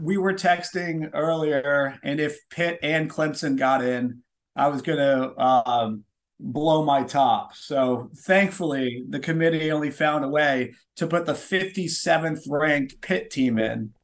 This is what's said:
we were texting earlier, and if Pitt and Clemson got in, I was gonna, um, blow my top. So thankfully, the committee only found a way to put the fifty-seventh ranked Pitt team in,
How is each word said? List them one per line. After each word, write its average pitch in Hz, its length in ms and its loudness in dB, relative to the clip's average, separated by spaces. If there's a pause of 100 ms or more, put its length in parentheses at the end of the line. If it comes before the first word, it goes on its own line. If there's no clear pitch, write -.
we 170 160 -2
were 190 160 0
texting 175 800 -2
earlier, 143 880 0
and 143 160 -4
if 147 300 -4
Pitt 170 340 -2
and 156 280 0
Clemson 151 480 -2
got 131 260 2
in, 123 380 -2 (340)
I 139 120 4
was 143 120 -2
gonna, 139 580 0
um, 120 640 2 (360)
blow 151 440 0
my 139 180 4
top. 127 520 0
So 127 560 -2 (140)
thankfully, 151 840 0
the 127 120 -6
committee 160 500 0
only 151 200 -2
found 151 340 0
a 135 40 -4
way 139 460 2 (220)
to - 100 -2
put 170 200 0
the 147 80 -2
fifty-seventh 165 1120 -2
ranked 143 520 0
Pitt - 300 -2
team 123 280 2
in, 113 340 -2 (120)